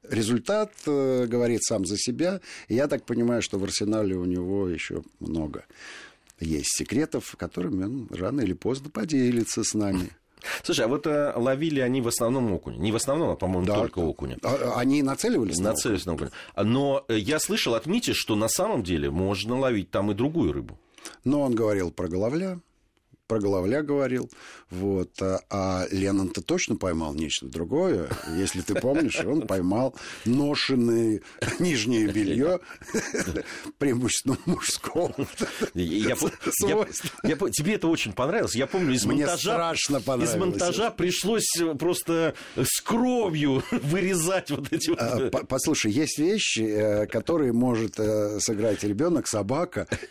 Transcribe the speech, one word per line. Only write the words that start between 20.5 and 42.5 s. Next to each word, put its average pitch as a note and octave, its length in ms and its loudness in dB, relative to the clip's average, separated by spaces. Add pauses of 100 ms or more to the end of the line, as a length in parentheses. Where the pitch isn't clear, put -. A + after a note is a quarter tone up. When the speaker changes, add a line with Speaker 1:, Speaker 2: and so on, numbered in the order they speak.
Speaker 2:
рыбу. B1 260 -8 (460)
Speaker 1:
Но C#3+ 160 4
он B2+ 140 2
говорил G#2 360 2
про F2+ 160 -4
головля, C#3+ 500 -2 (680)
про A2 120 2
головля G2+ 440 2
говорил. C3 460 0 (420)
Вот. F#2 400 -2 (100)
А, F#2+ 200 0 (100)
а F#2 400 0
Леннон-то G2 500 0
точно E3+ 360 -2
поймал D#2+ 360 -2
нечто D2 320 -4
другое. F2 640 -2 (280)
Если F#2 240 -2
ты G2+ 140 -4
помнишь, C3+ 440 0
он C#3 260 0
поймал G2+ 480 0 (320)
ношеное A#2 920 4 (220)
<laughs> - 180 -4
нижнее A#2+ 480 4
бельё G#2+ 520 2 (340)
<laughs> - 840 -4
преимущественно B2+ 680 0
мужского - 680 -2 (600)
Speaker 2:
Я G#2 420 0
по-, D#3 220 0
Speaker 1:
<laughs> - 80 -12
Speaker 2:
я, D#4 60 0
Speaker 1:
свойства. - 580 0 (140)
Speaker 2:
я G#3 120 2
по-, G3+ 140 0
тебе F#3 260 0
это E3+ 120 0
очень C#3+ 260 2
понравилось. C#3 420 0
Я B2 120 2
помню, F3 260 2
из A#2 120 2
Speaker 1:
Мне C#3+ 200 4
Speaker 2:
монтажа, F3 280 0
Speaker 1:
страшно D#3+ 440 0
Speaker 2:
из G#2+ 60 -2
Speaker 1:
понравилось. D#3+ 360 0
Speaker 2:
монтажа F#3+ 520 0
пришлось, F3+ 540 0 (140)
э, E3 160 2
просто E3 580 0 (220)